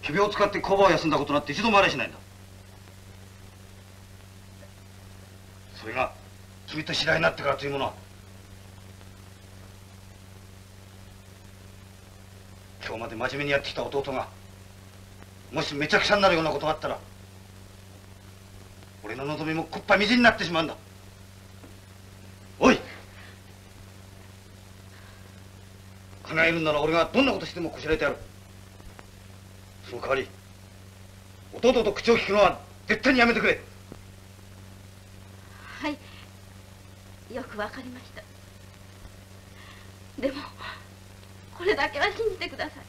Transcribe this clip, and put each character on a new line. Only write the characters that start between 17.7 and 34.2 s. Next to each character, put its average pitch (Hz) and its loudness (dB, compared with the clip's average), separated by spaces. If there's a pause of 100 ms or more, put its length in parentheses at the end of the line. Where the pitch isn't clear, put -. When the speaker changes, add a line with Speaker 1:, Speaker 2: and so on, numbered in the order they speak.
Speaker 1:
俺 117 -8
の 135 -6
望 151 -4
み 160 0
も 160 0
こ - -8
っ - -14
ぱ 196 8
み 202 4
じ 214 6
ん 247 8
に 247 8
な 226 12
っ 214 -2
て 202 -2
し 170 -2
ま 165 2
う 165 4
ん 151 0
だ。 - -6 (1800)
お 262 10
い！ - 6 (3500)
叶 160 4
え 165 6
る 165 2
ん 160 0
な 151 4
ら 147 2
俺 156 4
が 165 6
ど 254 6
ん - 8
な 254 4
こ 190 0
と 180 -8
し - -12
て - -8
も 165 -2
こ - -12
し 151 -8
ら 160 4
え 156 2
て 156 0
や 143 4
る。 - -4 (1700)
そ - -12
の 117 -8
代 - -6
わ 135 4
り、 131 -2 (1300)
弟 240 6
と 202 2
口 - 0
を 233 8
聞 - 0
く 196 2
の 208 6
は 185 8 (280)
絶 220 0
対 277 8
に 247 6
や 233 8
め 233 4
て 214 2
く 180 2
れ。 175 4 (2250)